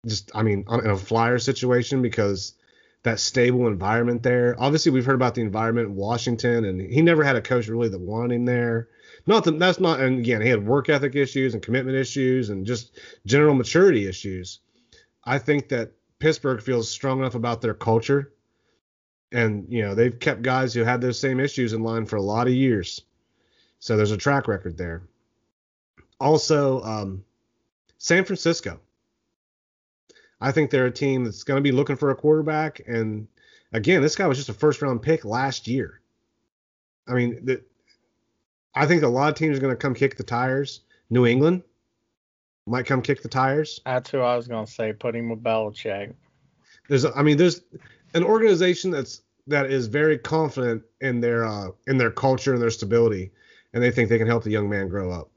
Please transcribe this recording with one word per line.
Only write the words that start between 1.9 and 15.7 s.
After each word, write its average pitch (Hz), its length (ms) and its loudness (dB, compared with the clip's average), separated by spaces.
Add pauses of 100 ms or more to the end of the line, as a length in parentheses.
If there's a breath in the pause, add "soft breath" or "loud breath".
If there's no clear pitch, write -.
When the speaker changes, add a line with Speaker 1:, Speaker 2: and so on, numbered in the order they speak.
Speaker 1:
because 101 500 -2 (500 soft breath)
that 113 160 0
stable 123 480 2
environment 113 540 0
there. 123 380 2
Obviously, 143 320 2
we've 127 140 2
heard 135 100 4
about 127 180 2
the 123 80 -2
environment 113 460 0
in 101 80 -8
Washington, 117 720 -2
and 92 140 -4
he 117 220 0
never 165 220 6
had 139 120 2
a 113 60 0
coach 117 260 0
really 113 220 -2
that 92 100 -8
wanted 117 360 -4
him 120 100 -2
there. 120 440 -2 (360 soft breath)
Not 208 200 4
that, 156 140 2
that's 180 200 2
not, 165 200 2
and 131 200 2
again, 117 220 0
he 117 80 2
had 107 160 0
work 135 240 0
ethic 139 260 0
issues 131 380 0
and 113 100 -8
commitment 131 340 -2
issues 127 520 0
and 95 160 -6
just 117 320 -8 (280 loud breath)
general 143 280 4
maturity 135 540 4
issues. 92 520 -10 (640 soft breath)
I 131 160 -2
think 147 300 0
that 117 220 -4 (280)